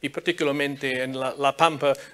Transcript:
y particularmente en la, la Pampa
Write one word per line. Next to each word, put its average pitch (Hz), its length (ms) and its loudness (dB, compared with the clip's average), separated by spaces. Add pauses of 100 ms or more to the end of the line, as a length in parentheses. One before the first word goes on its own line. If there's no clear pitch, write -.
y - 80 -4
particularmente 143 960 0
en 131 160 -4
la, 131 180 -2
la 139 180 -2
Pampa 151 380 4 (200)